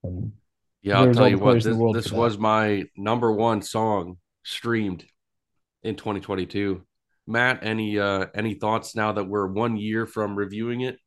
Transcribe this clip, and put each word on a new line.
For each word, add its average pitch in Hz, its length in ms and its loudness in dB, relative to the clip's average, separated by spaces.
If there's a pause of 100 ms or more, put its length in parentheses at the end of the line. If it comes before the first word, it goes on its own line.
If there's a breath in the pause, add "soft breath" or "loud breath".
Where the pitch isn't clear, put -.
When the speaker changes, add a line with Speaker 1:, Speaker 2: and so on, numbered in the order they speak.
Speaker 1:
And 104 300 -8 (500)
Speaker 2:
Yeah, 98 160 2
I'll 123 60 8
Speaker 1:
there's 123 140 6
Speaker 2:
tell 110 80 8
Speaker 1:
all 101 40 8
Speaker 2:
you 98 80 4
Speaker 1:
the 95 60 0
Speaker 2:
what, 104 80 6
Speaker 1:
praise 117 140 4
in 113 80 2
the - 20 2
Speaker 2:
this, 113 60 2
Speaker 1:
world 113 140 4
Speaker 2:
this 113 120 -2
Speaker 1:
for 110 80 -4
that. - 20 0
Speaker 2:
was 117 220 2
my 107 460 2 (120)
number 113 340 0
one 110 300 2
song 101 560 -2 (260)
streamed 107 640 -4 (800)
in 107 120 -4
twenty 101 240 -6
twenty-two. 95 640 -4 (440)
Matt, 120 360 0
any, 107 360 -2
uh, 98 280 0 (100)
any 107 180 -4
thoughts 110 440 -4
now 107 160 0
that 104 100 -4
we're 98 240 -4
one 110 300 -2
year 110 280 -4
from 107 300 -6
reviewing 107 460 -6
it? 127 260 -8